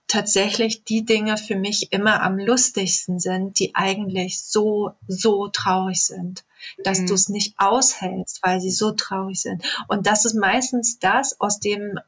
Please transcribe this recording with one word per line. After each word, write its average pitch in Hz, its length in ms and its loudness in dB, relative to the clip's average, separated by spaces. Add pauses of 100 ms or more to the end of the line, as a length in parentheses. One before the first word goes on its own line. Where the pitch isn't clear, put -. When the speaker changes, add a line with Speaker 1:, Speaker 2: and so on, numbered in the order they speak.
Speaker 1:
tatsächlich 208 760 2
die 220 200 0
Dinge 214 320 2
für 214 180 -4
mich 202 380 -2
immer 202 300 4
am 190 160 2
lustigsten 196 840 0
sind, 190 400 -2
die - 160 -2
eigentlich 190 680 -2
so, 214 520 0 (120)
so 202 420 2
traurig 185 540 0
sind, 185 400 -6 (400)
dass 190 180 0
Speaker 2:
Mhm. 180 60 -2
Speaker 1:
du's 190 220 2
nicht 208 300 -4
aushältst, 196 840 0
weil 185 180 2
sie 185 120 -2
so 214 180 0
traurig 190 500 -6
sind. 190 220 -6 (240)
Und 202 220 0
das 208 160 4
ist 214 100 0
meistens 233 640 0
das, 226 420 0
aus 208 200 -2
dem, 208 480 -2